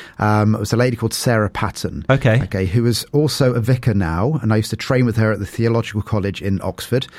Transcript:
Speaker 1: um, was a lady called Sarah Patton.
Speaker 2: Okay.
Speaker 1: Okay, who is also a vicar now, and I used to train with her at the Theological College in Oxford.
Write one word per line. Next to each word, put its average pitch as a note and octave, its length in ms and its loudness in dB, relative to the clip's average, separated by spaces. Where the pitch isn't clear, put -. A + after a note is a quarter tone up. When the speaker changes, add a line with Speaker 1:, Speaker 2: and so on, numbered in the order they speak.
Speaker 1:
um, G#2+ 320 4
was G#2+ 200 -2
a A#2 40 2
lady B2 200 2
called A2+ 180 -2
Sarah A2 360 0
Patton. - 580 -6
Speaker 2:
Okay. B2 340 4
Speaker 1:
Okay, F#2+ 240 -2
who A#2 200 2
is A#2 260 0
also C#3+ 420 2
a B2 60 2
vicar B2 340 2
now, G2 480 0
and A2 100 2
I A2 40 4
used A2 140 0
to G#2+ 60 -4
train B2+ 300 0
with A2 100 0
her A2 160 2
at G2 80 -4
the G2 60 -4
Theological A2+ 560 -2
College G2 380 -2
in F#2+ 220 -2
Oxford. - 460 -4